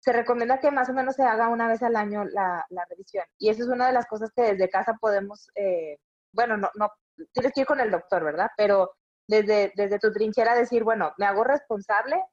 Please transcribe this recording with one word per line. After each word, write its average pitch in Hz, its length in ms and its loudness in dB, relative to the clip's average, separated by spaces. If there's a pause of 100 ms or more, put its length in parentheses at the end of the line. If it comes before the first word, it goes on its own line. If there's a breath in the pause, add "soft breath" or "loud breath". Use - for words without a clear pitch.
Se 247 120 2
recomienda 240 460 0
que 294 100 2
más 269 200 -2
o 254 40 -4
menos 262 220 -4
se 269 80 0
haga 226 260 2
una 233 180 0
vez 226 140 0
al 233 140 0
año 208 300 -4
la, 180 440 -4
la 180 160 -10
revisión. 180 400 -10 (120)
Y 208 120 0
eso 220 140 -2
es 240 60 -4
una 247 180 0
de 254 60 2
las 240 120 0
cosas 214 300 -8
que 240 80 2
desde 190 260 2
casa 196 320 -2
podemos, 202 540 -2
eh, 170 420 -4 (340)
bueno, 226 260 0
no, 202 180 -2
no, 208 160 -2 (420)
tienes 254 200 0
que 269 80 0
ir 262 40 2
con 285 140 0
el 233 100 0
doctor, 175 340 -2
¿verdad? 160 320 -2
Pero 196 360 2 (360)
desde, 208 480 2
desde 202 240 0
tu 214 120 2
trinchera 220 420 2
decir, 240 300 2
"Bueno, 208 340 0
me 202 80 0
hago 202 180 2
responsable 247 880 -2